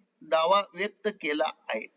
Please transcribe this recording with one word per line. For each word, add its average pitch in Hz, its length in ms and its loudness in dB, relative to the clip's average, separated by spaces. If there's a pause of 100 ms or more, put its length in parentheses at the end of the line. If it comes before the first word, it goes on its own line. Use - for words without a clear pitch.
(220)
दावा 165 400 2 (120)
व्यक्त 185 340 -4 (120)
केला 151 300 -2 (180)
आहे. 110 180 -6 (100)